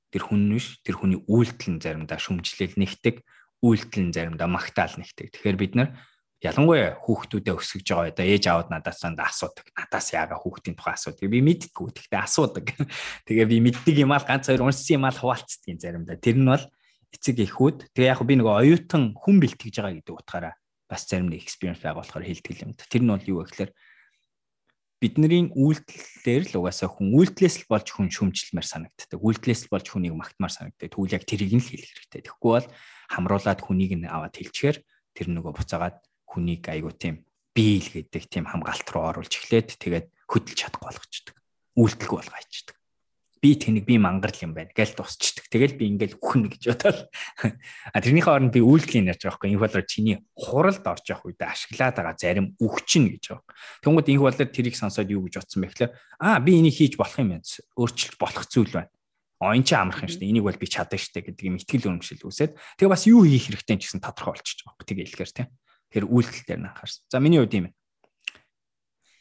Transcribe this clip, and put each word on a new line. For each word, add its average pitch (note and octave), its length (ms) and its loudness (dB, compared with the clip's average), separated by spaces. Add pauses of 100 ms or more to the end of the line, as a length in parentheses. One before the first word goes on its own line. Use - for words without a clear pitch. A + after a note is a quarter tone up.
(140)
Тэр - 160 -6
хүн G#2 160 2
нь G#2 80 2
биш, - 320 -6
тэр F#2+ 160 -2
хүний F#2+ 240 2
үйлдэл A2 480 2
нь D#2 80 -8
заримдаа D#2 400 -8
шүмжлэл - 560 -6
нэгтэг, - 480 -2 (400)
үйлдэл G#2 400 0
нь E2 80 -4
заримдаа E2 320 -6
магтаал F2+ 560 -4
нэгтэг. - 320 -18
Тэгэхээр G2 240 -2
бид G2 160 -2
нар C3 160 2 (480)
ялангуяа C#3 640 2
хүүхдүүдээ G#2 560 -4
өсгөж - 320 -10
байгаа E2+ 240 -2
одоо F#2 160 -2
ээж G2+ 160 4
аавд E2+ 240 2
надаас D#2+ 320 -8
дандаа D#2 240 -6
асуудаг. - 480 -8
Надаас - 400 -8
яагаад D#2+ 240 -6
хүүхдийн - 400 -10
тухай - 160 -6
асуудаг? - 320 -8
Би A#2+ 160 2
мэддэггүй. D3+ 560 0
Тэгтээ - 240 -6
асуудаг. - 440 -2 (300)
<laughs> - 300 -14
Тэгээ A2+ 240 4
би A#2 80 4
мэддэг B2 400 4
юм C#3+ 160 4
аа C#3 80 2
л - 80 -8
ганц C3+ 160 0
хоёр C3 160 2
уншсан C3+ 400 2
юм C3 80 2
аа - 0 -
л C3 80 -4
хуваалцдаг - 480 -6
юм E2+ 160 -12
заримдаа. E2+ 400 -10
Тэр A#2+ 160 4
нь C3+ 80 6
бол C3+ 160 4 (480)
эцэг - 240 -4
эхүүд. B2+ 640 0
Тэгээ C3 160 6
яг - 80 -4
би B2+ 160 2
нөгөө A2 160 4
оюутан C#3 640 4
хүн G3 240 6
бэлтгэж - 400 -2
байгаа F#2 160 -8
гэдэг E2 160 -16
утгаараа E2+ 400 -12 (320)
бас - 240 -12
зарим F#2 160 -2
нэг E2+ 160 -6
experience - 400 -10
байгаа D#2 240 -8
болохоор - 160 -12
хэлдэг - 400 -12
юм - 160 -14
да. - 80 -20
Тэр A#2+ 160 0
нь A#2 80 4
бол G2 160 -2
юу F2+ 160 -4
вэ - 80 -16
гэхээр - 200 -8 (1300)
бидний D#3 500 4
үйлдэлээр C#3 920 0 (100)
л F2+ 100 -2
угаасаа F#2 240 -4
хүн G2 240 -4
үйлдэлээс F#3 540 4
л - 20 -10
болж G#2+ 240 -2
хүн F#2+ 160 -2
шүүмжилмээр - 560 -4
санагддаг. - 560 -12
Үйлдэлээс A2 480 -2
л - 40 -16
болж F#2+ 180 -4
хүнийг E2+ 260 -6
магтмаар - 380 -8
санагддаг. - 380 -14
Тэгвэл G2 260 -4
яг - 100 -18
тэрийг G2+ 240 -2
нь A#2+ 80 4
л A#2+ 80 -2
хэлэх - 240 -18
хэрэгтэй. - 320 -20
Тэгэхгүй - 320 -2
бол B2 120 -2 (440)
хамруулаад F#2+ 480 -2
хүнийг F#2+ 400 -2
нь F2 80 -10
аваад D#2+ 240 -10
хэлчихээр - 460 -4 (340)
тэр - 160 -12
нөгөө E2+ 320 -6
буцаагаад E2+ 380 -6 (260)
хүнийг F2 480 -6
айгуу D#3+ 240 -8
тийм - 320 -10 (240)
биел G#2 320 4
гэдэг - 380 -12 (100)
тийм E2+ 160 -6
хамгаалт - 420 -8
руу D#2 220 -4
оруулж E2 180 -12
эхлээд - 460 -2
тэгээд E2+ 300 -4 (180)
хөдөлж - 340 -4
чадахгүй - 300 -10
болгочдөг. - 480 -18 (420)
Үйлдэлгүй A2 400 2
болгоо - 220 -16
ичдэг. - 340 -18 (680)
"Би C#3+ 160 6
тэнэг, G#2+ 240 0
би A#2 160 4
мангар F#2+ 320 0
л - 80 -16
юм D#2+ 160 -10
байна" D#2+ 160 -14
гээл - 240 -2
дуусчдаг. - 560 -6
Тэгэл C3 240 2
би A#2+ 160 -2
ингээл G2+ 240 -4
үхнэ A2 320 0
гэж - 160 -16
бодоод. - 480 0 (320)
<laughs> - 480 -8
А - 80 0
тэрнийхээ D#3 320 4
оронд C3 240 4
би A#2 80 8
үйлдэлийг B2 480 6
ярьж - 80 -10
байгаа - 160 -6
байхгүй. G2+ 160 -2
Инх G2+ 160 2
болоор F#2+ 160 -2
чиний G#2+ 320 -2 (160)
хуралд F#3 480 0
орж - 320 -8
явах - 160 -14
үедээ - 240 -8
ашиглаад - 480 -2
байгаа E2 160 -6
зарим F#2+ 400 -2
үгчин - 560 2
гэж - 120 -14 (120)
байгаа. - 80 -20 (400)
Тэнгүүд D3+ 320 4
инх C#3 80 4
болоор C3 240 2
тэрийг A#2+ 320 -4
сонсоод G2+ 320 -4
юу F#2+ 160 -4
гэж - 60 -14 (100)
бодсон - 160 -6
бэ F2+ 160 -2
гэхээр, A#2+ 160 -2 (320)
"Аа, G3 160 4
би C#3+ 160 4
энийг D#3+ 160 8
хийж C#3 240 4
болох - 240 -2
юм F#2+ 160 0
байна. E2+ 80 -14 (320)
Өөрчилж - 400 -4
болох - 320 -6
зүйл - 240 2
байна. E2+ 160 -6 (560)
Оо, G2+ 80 2
энэ B2+ 160 4
чинь D#3 80 4
амархан F#2 320 0
шүү E2+ 160 -10
дээ. G2 80 -2
Энийг A2 160 2
бол F2+ 80 -2
би - 80 -10
чадна - 320 -6
шүү - 240 -10
дээ" - 80 -12
гэдэг - 160 -14
юм F#2 160 -4
итгэл A#2 320 -2
үнэмшил - 320 -10
үүсээд. D#3 320 -4 (240)
Тэгээ F#3+ 160 6
бас - 80 0
юу A3 240 10
хийх C3 240 4
хэрэгтэй G#2+ 240 -2
ч - 160 -8
гэсэн F#2+ 80 -8
тодорхой - 400 -8
болчихж - 240 -12
байгаа - 80 -20
байхгүй. - 160 -20
Тэгээ F#2+ 160 -8
хэлэхээр - 320 -12
тийм. B2+ 120 -8 (440)
Тэр G2+ 180 -2
үйлдэл - 380 0
дээр E2+ 160 -8
нь F#2 80 -12
анхаарсан. - 300 -18 (100)
За, C3 80 0
миний D#3 240 6
хувьд G#2+ 100 -2
ийм F2+ 140 -2
байна. - 80 -20 (1400)